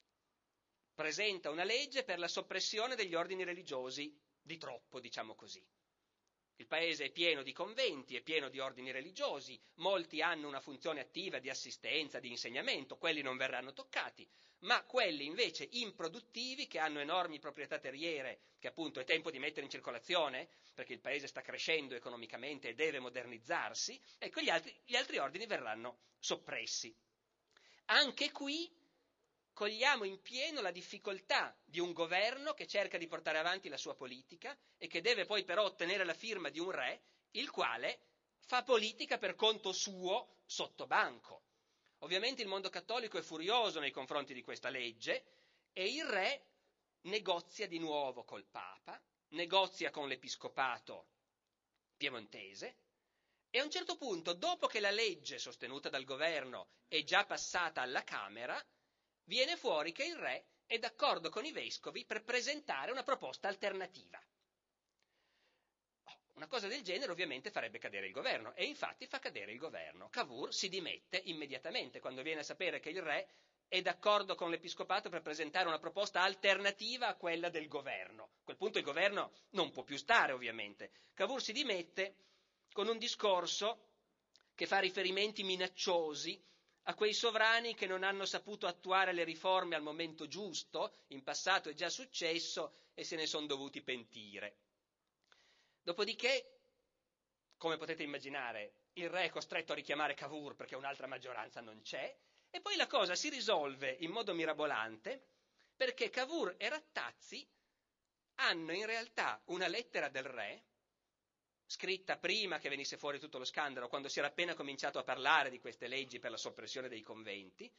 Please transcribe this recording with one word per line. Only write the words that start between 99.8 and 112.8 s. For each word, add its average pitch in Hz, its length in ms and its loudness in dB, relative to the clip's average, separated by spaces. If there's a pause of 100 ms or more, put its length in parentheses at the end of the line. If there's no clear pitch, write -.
Cavour 143 420 -8
perché 127 200 -10
un'altra 135 320 -6
maggioranza 123 540 -8
non 110 200 -14
c'è, 165 360 -6 (320)
e 359 120 -6
poi 403 140 -2
la 285 120 4
cosa 185 280 4
si 233 140 0
risolve 147 720 2
in 165 120 -4
modo 175 220 -2
mirabolante, 147 920 0 (520)
perché 247 340 2
Cavour 254 480 0
e 202 100 -2
Rattazzi 220 800 -6 (880)
hanno 170 380 2
in 202 120 0
realtà 220 600 -2
una 180 220 0
lettera 175 420 0
del 131 140 -4
re, 127 420 -6 (1000)
scritta 185 520 -2
prima 180 420 2
che 147 100 -4
venisse 139 280 -4